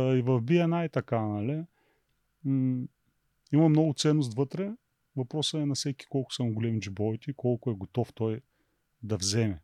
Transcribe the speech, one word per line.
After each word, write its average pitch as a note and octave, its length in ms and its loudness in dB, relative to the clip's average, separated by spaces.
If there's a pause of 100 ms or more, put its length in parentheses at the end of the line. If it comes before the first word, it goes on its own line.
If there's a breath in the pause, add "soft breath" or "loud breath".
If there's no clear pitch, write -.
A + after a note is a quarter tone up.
и B2+ 120 4
в B2 200 2
B E3+ 240 2
N E3 220 0
I - 40 -10
така, A#2 300 -2
нали, G#2+ 420 -4 (800)
м, C3 420 0 (680)
има D#3 180 6
много D#3 240 4
ценност D3+ 400 2
вътре. D#3 380 -4 (440)
Въпросът D3+ 460 -2
е D3 40 -2
на C#3 100 0
всеки - 300 -6
колко C3+ 280 -4
са B2+ 100 -4
му A2+ 100 0
големи A2 260 -2
джобовете G#2 520 -4
и - 20 -14
колко B2 380 -2
е G#2 40 -4
готов G2 380 -4
той A2 280 -4 (600)
да G#2 140 -2
вземе. G2 460 0